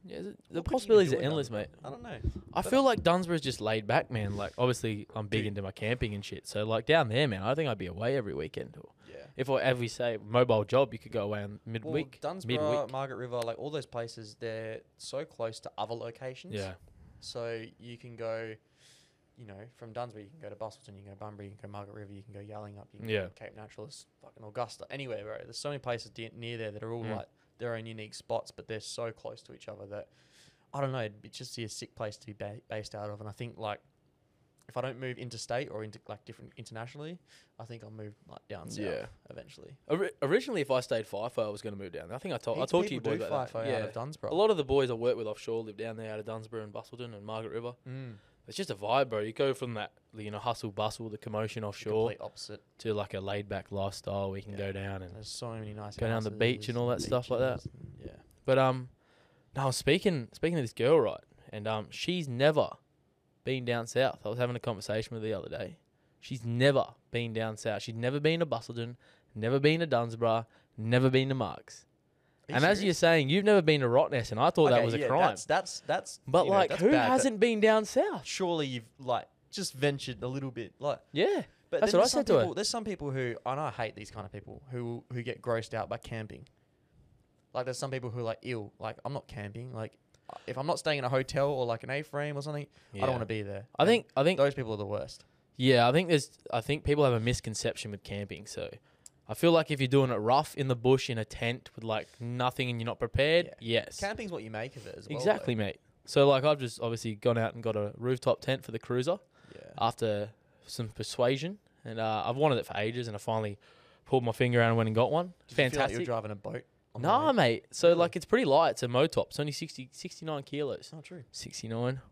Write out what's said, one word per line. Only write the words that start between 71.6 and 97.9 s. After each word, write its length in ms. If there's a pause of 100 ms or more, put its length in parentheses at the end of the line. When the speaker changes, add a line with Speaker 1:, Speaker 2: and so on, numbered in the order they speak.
Speaker 2:
Are 60
you 20
Speaker 1:
And 100
as 140
Speaker 2:
serious? 60
Speaker 1:
you're 100
saying, 340
you've 160
never 160
been 200
to 60
Rottnest, 440
and 80
I 100
thought 220
that 60
Speaker 2:
Okay, 80
Speaker 1:
was 100
a 40
Speaker 2:
yeah, 80
Speaker 1:
crime. 140
Speaker 2:
that's, 240
that's, 360
that's, 460
Speaker 1:
But, 180
Speaker 2:
you 60
know, 60
Speaker 1:
like, 140
Speaker 2:
that's 100
Speaker 1:
who 80
Speaker 2:
bad, 180
but 40
Speaker 1:
hasn't 280
been 200
down 260
south? 400
Speaker 2:
surely 400
you've, 320
like, 300 (240)
just 220
ventured 500
a 40
little 220
bit, 300
like. 200 (120)
Speaker 1:
Yeah, 320 (260)
Speaker 2:
But 120
Speaker 1:
that's 100
Speaker 2:
then 80
Speaker 1:
what 20
I 40
Speaker 2:
there's 60
some 100
Speaker 1:
said 60
to 60
her. 80
Speaker 2:
people, 140
there's 140
some 140
people 280
who, 240 (100)
and 140
I 100
hate 260
these 140
kind 160
of 60
people, 400
who, 320 (100)
who 80
get 220
grossed 320
out 140
by 80
camping. 500 (1080)
Like, 120
there's 120
some 140
people 180
who 100
are, 40
like, 200
"Ew, 360
like, 240
I'm 100
not 140
camping." 460
Like, 240 (480)
if 120
I'm 100
not 100
staying 220
in 60
a 40
hotel 400
or, 160
like, 180
an 60
A-frame 480
or 40
something, 260 (260)
I 40
don't 100
Speaker 1:
Yeah. 40
Speaker 2:
wanna 140
be 160
there. 240 (120)
Speaker 1:
I 60
Speaker 2:
And 60
Speaker 1:
think, 260
I 80
think 140
Speaker 2:
those 160
people 200
are 40
the 80
worst. 400 (320)
Speaker 1:
Yeah, 300
I 40
think 180
there's, 200 (240)
I 80
think 220
people 200
have 100
a 60
misconception 720